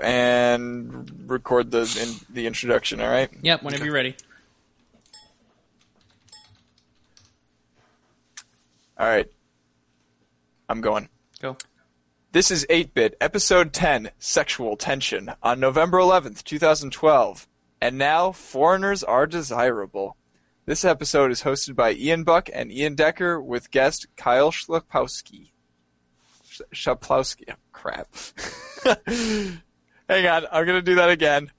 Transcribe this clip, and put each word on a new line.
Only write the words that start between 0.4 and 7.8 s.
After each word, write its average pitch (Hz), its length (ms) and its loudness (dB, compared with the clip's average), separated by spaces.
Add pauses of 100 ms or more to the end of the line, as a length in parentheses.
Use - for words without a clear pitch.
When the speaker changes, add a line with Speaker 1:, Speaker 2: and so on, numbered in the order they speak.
Speaker 1:
record 123 400 0
the 117 80 0 (200)
in, 117 360 -10
the 120 100 -6
introduction, 117 560 -2
all 113 80 -2
right? 131 200 0 (120)
Speaker 2:
Yep, 156 220 0
whenever 143 180 -8
Speaker 3:
Okay. 147 40 -6
Speaker 2:
you're 151 100 -4
ready. 131 200 -2 (4000)